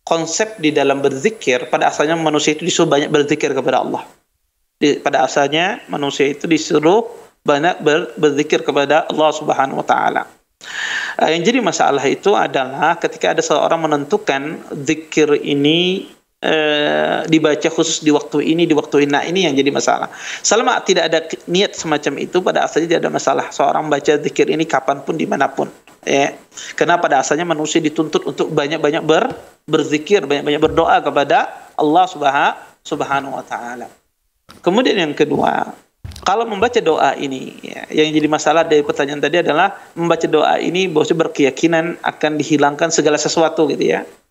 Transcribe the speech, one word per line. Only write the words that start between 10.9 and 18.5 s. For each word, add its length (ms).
Eh, 160
yang 80
jadi 220
masalah 400
itu 320
adalah 640
ketika 320
ada 100
seorang 460
menentukan 720
zikir 480
ini, 640
eh, 880
dibaca 400
khusus 400
di 80
waktu 400